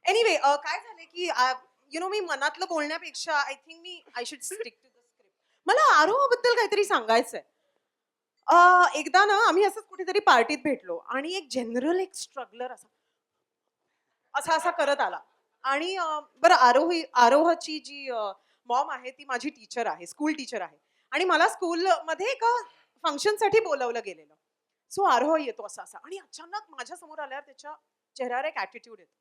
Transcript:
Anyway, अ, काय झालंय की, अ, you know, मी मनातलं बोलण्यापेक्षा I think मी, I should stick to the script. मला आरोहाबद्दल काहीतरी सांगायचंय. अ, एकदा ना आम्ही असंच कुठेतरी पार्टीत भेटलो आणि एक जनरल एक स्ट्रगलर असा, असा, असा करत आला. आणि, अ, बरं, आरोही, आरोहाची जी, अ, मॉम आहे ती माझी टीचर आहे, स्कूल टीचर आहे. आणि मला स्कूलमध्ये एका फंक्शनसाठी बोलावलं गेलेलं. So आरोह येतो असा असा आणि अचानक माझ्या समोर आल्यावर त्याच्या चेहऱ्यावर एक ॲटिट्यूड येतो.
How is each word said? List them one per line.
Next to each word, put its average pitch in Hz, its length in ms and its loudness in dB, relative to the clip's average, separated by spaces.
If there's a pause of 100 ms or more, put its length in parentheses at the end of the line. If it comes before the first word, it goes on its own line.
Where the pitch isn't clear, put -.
(120)
Anyway, 440 300 2
अ, 277 140 4
काय 311 240 -6
झालंय 339 260 -20
की, 349 240 -8
अ, 254 240 0 (360)
you 285 80 -10
know, 370 140 -6
मी 427 80 -4
मनातलं 311 500 -4
बोलण्यापेक्षा 320 640 -6
I 277 180 -2
think 330 300 -18
मी, 349 260 -20
I 247 120 -12
should 247 200 -12
stick 440 280 -12
to 262 200 -20
the - 120 -20
script. - 320 -20 (340)
मला 480 300 4
आरोहाबद्दल 480 600 2
काहीतरी 415 280 0
सांगायचंय. 233 580 0 (1040)
अ, 359 380 8 (100)
एकदा 349 300 4
ना 415 220 2
आम्ही 359 160 4
असंच 403 200 -2
कुठेतरी 370 360 -6
पार्टीत 285 440 4
भेटलो 190 340 -6
आणि 285 360 -8
एक 359 180 -8
जनरल 247 480 -4
एक 381 160 -8
स्ट्रगलर 240 560 -14
असा, - 160 -20 (1500)
असा, 320 220 0
असा 339 160 0
करत 285 300 0
आला. 185 180 -2 (440)
आणि, 302 320 -4
अ, 311 240 -4 (160)
बरं, 349 200 6
आरोही, 294 480 4 (100)
आरोहाची 311 680 4
जी, 277 300 -14
अ, 214 220 -6 (340)
मॉम 269 260 -2
आहे 254 200 -12
ती 277 140 -20
माझी 254 240 -6
टीचर 226 380 -8
आहे, 170 180 -8
स्कूल 302 280 -4
टीचर 240 280 -8
आहे. 156 160 -14 (340)
आणि 320 140 -2
मला 339 220 4
स्कूलमध्ये 339 840 -2
एका 480 320 -2 (400)
फंक्शनसाठी 403 560 2
बोलावलं 262 460 -2
गेलेलं. 160 280 -16 (580)
So 392 180 0
आरोह 294 320 2
येतो 226 240 -10
असा 196 180 -16
असा - 200 -20
आणि 370 140 -16
अचानक 359 520 -16
माझ्या 269 280 -14
समोर 311 220 -20
आल्यावर 285 260 -12
त्याच्या 294 280 -20 (420)
चेहऱ्यावर 247 300 -6
एक 311 120 -6
ॲटिट्यूड 226 420 -12
येतो. - 220 -20